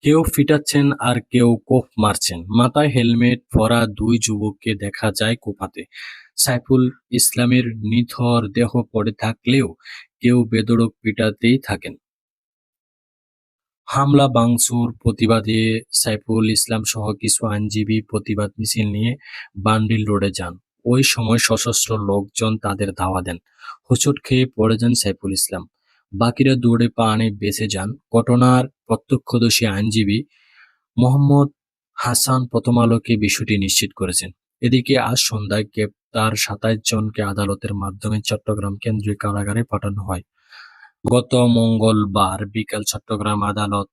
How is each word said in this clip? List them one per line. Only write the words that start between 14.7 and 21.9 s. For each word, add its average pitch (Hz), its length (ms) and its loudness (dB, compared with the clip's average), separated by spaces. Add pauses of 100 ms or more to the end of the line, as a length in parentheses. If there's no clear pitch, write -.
প্রতিবাদে 110 580 0 (420)
সাইফুল 110 420 0 (120)
ইসলাম 110 260 -2 (100)
সহ 110 120 -6 (180)
কিছু 107 180 0 (120)
আইনজীবী 104 460 -2 (120)
প্রতিবাদ 104 480 -4
মিছিল 110 380 -2
নিয়ে 113 160 0 (540)
বান্ডিল 110 440 2
রোডে 101 280 0
যান। 87 160 -8 (300)
ওই 123 180 4 (100)
সময় 113 340 0
সশস্ত্র 113 440 0 (200)